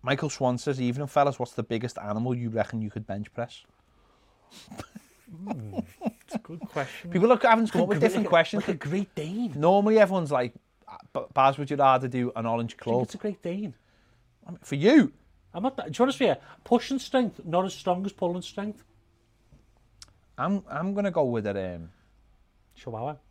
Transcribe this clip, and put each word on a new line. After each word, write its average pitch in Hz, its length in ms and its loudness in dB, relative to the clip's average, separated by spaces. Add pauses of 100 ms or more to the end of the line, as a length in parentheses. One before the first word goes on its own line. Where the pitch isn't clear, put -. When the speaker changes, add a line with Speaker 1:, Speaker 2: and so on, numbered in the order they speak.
Speaker 1:
Michael 139 300 -2
Swan 123 280 -2
says, 131 220 -4
"Evening, 127 280 -2
fellas, 143 320 2
what's 120 120 -6
the 117 100 -6
biggest 117 360 -4
animal 110 360 -4
you 120 160 -4
reckon 110 300 -2
you 107 100 -4
could 110 160 -10
bench 101 280 -10
press?" - 300 -12 (1800)
Speaker 2:
Hmm, 117 340 -8 (440)
it's - 140 -16
a - 20 -6
good 165 220 -12
question. 165 500 -8
Speaker 1:
People 175 220 4
are 233 100 6
having 226 240 6
to 220 60 -6
come - 100 2
Speaker 2:
Like - 20 4
Speaker 1:
up - 40 -2
with 202 100 2
Speaker 2:
a - 20 2
Speaker 1:
different 214 260 2
Speaker 2:
gre-, - 40 -2
Speaker 1:
questions. 170 360 4
Speaker 2:
like 196 100 -2
a - 20 -12 (100)
Great 190 260 -4
Dane. 180 420 -6
Speaker 1:
Normally, 202 420 4
everyone's 185 340 4
like, 123 220 -2 (580)
"B-, 127 80 -4 (140)
Baz, 139 240 4
would 143 120 -6
you 147 60 -2
rather 131 320 4
do 123 280 -2
an 117 100 -4
orange 117 280 -2
Speaker 2:
I - 20 -20
think - 40 -20
Speaker 1:
club?" 120 220 0
Speaker 2:
it's - 120 -6
a - 40 -14
Great 208 240 -8
Dane. 180 320 -6 (720)
Speaker 1:
I - 60 -16
mean, - 100 -16
for - 140 -6
you? 214 360 8 (400)
Speaker 2:
I'm 175 100 -8
not 262 160 -4
that, - 80 -8
to 151 40 -10
be 143 120 0
honest 262 180 0
with 233 80 4
you, 143 80 2 (280)
pushing 247 340 0
strength, 247 460 -2
not 175 200 0
as 190 100 -6
strong 185 320 -2
as 196 60 -6
pulling 175 300 -4
strength. 208 420 -10 (1500)
Speaker 1:
I'm, 185 320 -2
I'm 180 240 -4
gonna 202 160 0
go 170 140 2
with 117 220 0
a, 95 280 -4
um, 82 160 -14 (840)
Speaker 2:
Chihuahua. 127 400 -8 (140)